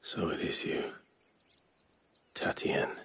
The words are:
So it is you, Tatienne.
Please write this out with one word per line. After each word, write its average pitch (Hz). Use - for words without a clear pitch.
So -
it -
is -
you, -
Tatienne. -